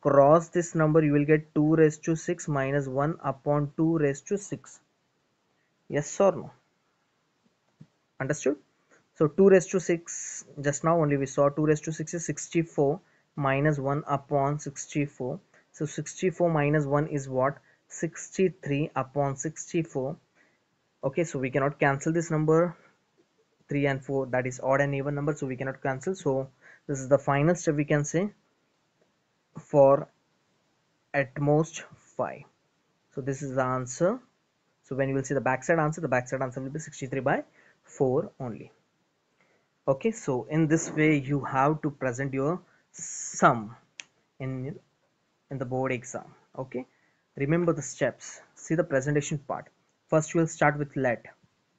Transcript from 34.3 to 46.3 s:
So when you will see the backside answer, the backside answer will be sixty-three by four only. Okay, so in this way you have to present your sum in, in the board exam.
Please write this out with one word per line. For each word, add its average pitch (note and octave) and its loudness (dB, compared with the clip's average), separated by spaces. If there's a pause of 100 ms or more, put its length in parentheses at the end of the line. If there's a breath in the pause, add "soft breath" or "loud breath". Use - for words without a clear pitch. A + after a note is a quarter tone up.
So - -10
when C3+ 0
you C3+ -2
will C3+ -2
see C#3+ -4
the C3+ 0
backside C3 0
answer, D3+ 0
the D#3+ -4
backside B2+ -2
answer C3 -8
will C3 -8
be D3+ -8
sixty-three C3+ -8
by D#3+ 0 (380 soft breath)
four C#3+ -2
only. A#2 -10 (1200)
Okay, C#3 0
so C3+ -4
in D#3+ 2
this D#3+ 0
way D#3 4
you C#3 -2
have C3+ 0
to D3+ -2
present C3 -6
your D3 -2 (320 soft breath)
sum - 0 (640)
in, C3 -8 (720)
in C3+ -8
the C3 -6
board C3 -2
exam. - -10 (240)